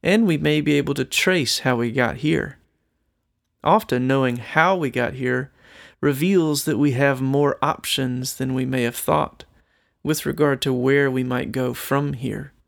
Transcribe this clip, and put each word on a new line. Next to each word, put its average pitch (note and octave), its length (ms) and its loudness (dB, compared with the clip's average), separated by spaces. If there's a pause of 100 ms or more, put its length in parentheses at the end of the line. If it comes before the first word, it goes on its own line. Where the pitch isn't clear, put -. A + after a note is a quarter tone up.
and G#3+ 240 4
we E3 120 2
may D3+ 240 2
be D3 140 2
able C#3 180 0
to C3+ 100 -2
trace - 560 0
how C3 160 2
we A#2 160 0
got A#2+ 260 0
here. D3+ 400 -2 (1080)
Often C#3+ 420 2
knowing C3 300 2
how E3 400 0
we D3+ 120 -2
got B2 260 -4
here B2+ 360 -4 (480)
reveals D#3 640 2
that C#3+ 140 0
we C#3+ 140 4
have C3+ 280 2
more C#3 420 0
options C3 760 -4
than C3 180 -4
we C3 120 -2
may B2+ 180 0
have A#2 120 -2
thought - 480 -2 (580)
with D3+ 240 -2
regard C#3+ 360 0
to C3+ 120 0
where C3+ 380 2
we B2+ 140 0
might B2+ 260 -2
go B2+ 220 -2
from C#3+ 400 -2
here. A#2+ 400 -8 (140)